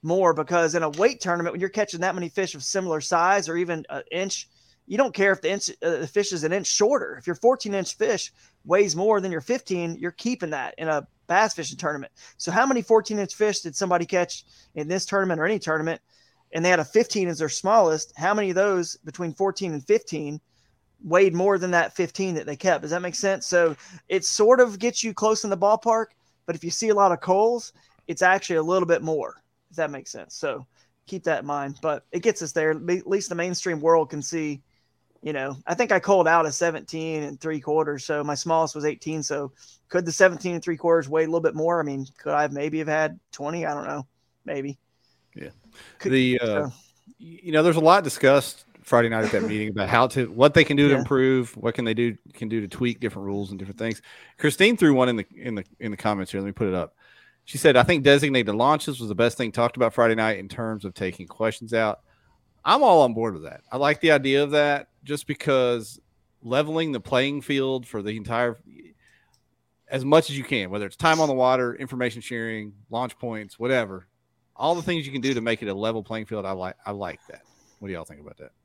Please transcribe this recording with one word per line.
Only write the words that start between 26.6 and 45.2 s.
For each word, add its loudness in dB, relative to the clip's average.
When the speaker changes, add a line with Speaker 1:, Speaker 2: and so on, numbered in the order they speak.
Speaker 1:
you -8
see -2
a 6
lot 6
of 0
culls, 0
it's -4
actually 2
a 2
little 0
bit 2
more, -4
if -20
that -2
makes -16
sense. -16
So -6
keep -10
that -2
in -12
mind, -8
but -4
it -6
gets 0
us -8
there. 2
At -4
least -2
the -6
mainstream -4
world 4
can -8
see, -6
you -8
know, -6
I -2
think -2
I 4
culled 4
out 4
a -4
seventeen -4
and -12
three -6
quarters. -2
So -4
my -4
smallest 0
was -8
eighteen. -4
So -6
could -2
the -4
seventeen 4
and -6
three -4
quarters 2
weigh 2
a 0
little 0
bit 0
more? 0
I -2
mean, -4
could -6
I 2
have -2
maybe -4
have -4
had -2
twenty? -6
I -4
don't -8
know. -8
Maybe. -8